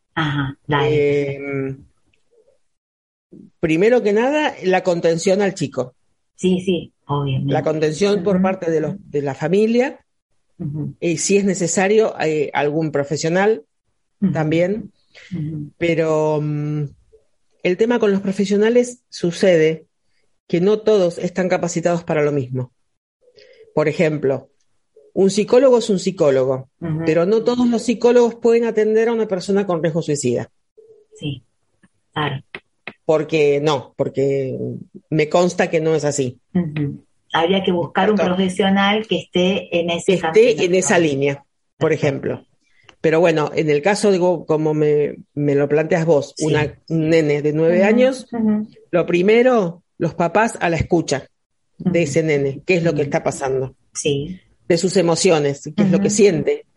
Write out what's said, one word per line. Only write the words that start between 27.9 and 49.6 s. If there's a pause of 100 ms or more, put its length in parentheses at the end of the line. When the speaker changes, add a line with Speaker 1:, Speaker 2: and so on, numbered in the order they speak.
Speaker 2:
pueden
atender
a
una
persona
con
riesgo
suicida. (640)
Speaker 1:
Sí, (720)
claro. (640)
Speaker 2:
Porque
no,
porque (540)
me
consta
que
no
es
así. (160)
Speaker 1:
Ujú. (280)
Habría
que
buscar
un
Speaker 2:
Exacto.
Speaker 1:
profesional
que
esté
en
ese
Speaker 2:
Que
esté
Speaker 1:
camino.
Speaker 2:
en
esa
línea, (320)
por
Speaker 1:
Perfecto.
Speaker 2:
ejemplo. (560)
Pero
bueno,
en
el
caso
de
go-,
como
me, (180)
me
lo
planteas
vos,
Speaker 1:
Sí.
Speaker 2:
una, (140)
un
nene
de
nueve
Speaker 1:
Ujú,
Speaker 2:
años,
Speaker 1:
ujú. (220)
Speaker 2:
lo
primero, (160)